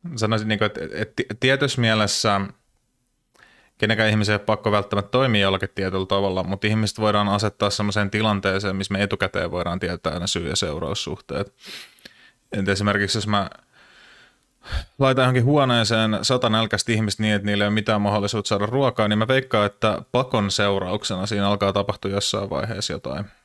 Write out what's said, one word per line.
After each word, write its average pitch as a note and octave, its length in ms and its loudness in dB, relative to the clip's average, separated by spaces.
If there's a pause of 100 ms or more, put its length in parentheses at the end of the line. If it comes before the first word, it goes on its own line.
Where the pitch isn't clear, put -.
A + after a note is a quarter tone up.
(160)
Sanoisin, G#2+ 320 0
niinku, G#2+ 180 0
että, - 140 -4 (140)
että G#2+ 220 -6
ti-, - 120 -4 (120)
tietyssä C3+ 420 2
mielessä G#2+ 600 2 (1400)
kenenkään A2 320 2
ihmisen G#2+ 240 2
ei - 20 4
ole G2+ 100 -4
pakko G#2+ 260 0
välttämättä G2+ 400 0
toimia B2+ 300 2
jollakin F#2+ 340 0
tietyllä F#2+ 300 -2
tavalla, G2 380 0
mutta G2 240 -2
ihmiset G#2+ 320 0
voidaan G#2 280 2
asettaa G2+ 420 0
semmoiseen G#2 420 -2
tilanteeseen, G2+ 640 0
missä F#2+ 180 -4
me G2 100 0
etukäteen G2 480 -2
voidaan F2+ 280 -4
tietää F2 400 -4
ne F2+ 80 -4
syy- E2+ 220 -4
ja D#2+ 60 -4
seuraussuhteet. D#2 1000 -6 (960)
Et G2 180 -2
esimerkiksi G2+ 480 0
jos G2+ 100 -4
mä G2+ 220 0 (1500)
laitan C3 240 4
johonkin B2 200 4
huoneeseen A#2 760 2
sata B2 280 0
nälkäistä A2 420 0
ihmistä A2 320 0
niin, G#2+ 120 2
että G2+ 100 -2
niillä G#2 180 2
ei G2+ 40 2
ole G#2 60 2
mitään G#2+ 280 2
mahdollisuutta G#2 480 0
saada G2+ 160 0
ruokaa, A#2 420 2
niin G#2+ 120 2
mä A2 80 0
veikkaan, C3 380 2
että G#2 360 -2 (100)
pakon A#2+ 400 0
seurauksena G2 760 -2
siinä G2+ 220 -2
alkaa G2+ 260 0
tapahtua G2 380 -2
jossain G2+ 380 -2
vaiheessa F#2+ 440 -4
jotain. D2+ 320 -8 (200)